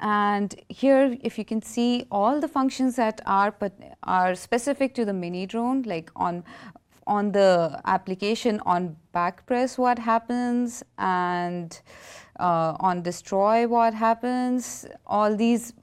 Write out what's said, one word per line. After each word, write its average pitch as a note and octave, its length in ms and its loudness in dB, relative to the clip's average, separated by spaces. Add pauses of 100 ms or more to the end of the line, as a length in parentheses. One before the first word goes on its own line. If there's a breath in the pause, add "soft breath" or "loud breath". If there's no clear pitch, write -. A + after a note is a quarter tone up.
And G#3 540 0 (140)
here, C4+ 540 4
if - 160 -6
you G#3+ 80 -6
can A3 160 -4
see, A#3+ 480 -2
all A3+ 300 2
the D#4 80 -2
functions C4 480 -2
that A3 280 -2
are, G3 280 2
put, G3+ 200 -6 (300)
are F#3 320 0
specific C4 600 -2
to A#3+ 100 0
the G3+ 80 -2
mini F3+ 320 -4
drone, A#3+ 360 -2
like E3+ 340 -6
on, F3 280 -2 (640 loud breath)
on G#3 260 0
the F3+ 540 4
application, G3+ 800 -2
on F3 300 0 (160)
back F3 340 -4
press, B3+ 320 -2
what B3 200 2
happens, A#3+ 840 -2 (160)
and, F3+ 840 -2 (580 loud breath)
uh, E3 420 0
on F3+ 220 0
destroy, G3+ 640 2
what A3+ 280 2
happens, B3 920 -2 (220)
all G#3 280 2
these A#3 380 0 (100)